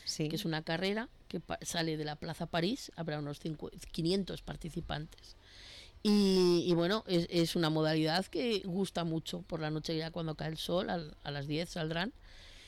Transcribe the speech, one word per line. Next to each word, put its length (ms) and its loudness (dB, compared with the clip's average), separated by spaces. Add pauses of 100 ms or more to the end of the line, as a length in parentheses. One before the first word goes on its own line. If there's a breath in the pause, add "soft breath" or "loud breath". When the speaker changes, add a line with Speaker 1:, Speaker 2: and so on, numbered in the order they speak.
Speaker 1:
Sí. 240 -2
Speaker 2:
que 80 -2
es 80 -2
una 180 0
carrera 460 -2 (200)
que 120 -6
pa-, 220 -6
sale 340 -2
de 80 -4
la 120 -6
Plaza 300 -6
París, 500 -2
habrá 220 -4
unos 220 -6
cincu-, 300 -6 (220)
quinientos 500 0
participantes. 920 -8 (680 loud breath)
Y, 640 6
y 80 4
bueno, 320 4
es, 240 2
es 240 4
una 160 4
modalidad 560 4
que 380 0
gusta 400 -2
mucho. 380 -2
Por 180 -6
la 100 -2
noche 260 -2
ya 140 -4
cuando 240 -4
cae 140 -4
el 100 -6
sol, 320 0
al, 320 -4
a 80 -8
las 160 -4
diez 240 -2
saldrán. 420 -2 (560 loud breath)